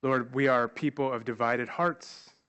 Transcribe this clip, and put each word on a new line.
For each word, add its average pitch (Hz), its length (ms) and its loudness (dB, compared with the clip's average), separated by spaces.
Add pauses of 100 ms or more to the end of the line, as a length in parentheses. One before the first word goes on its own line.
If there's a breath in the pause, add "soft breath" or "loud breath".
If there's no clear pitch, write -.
Lord, 127 320 0
we 139 140 2
are 123 180 4
people 135 460 -2
of 117 120 -6
divided 120 440 0
hearts. - 640 -4 (180)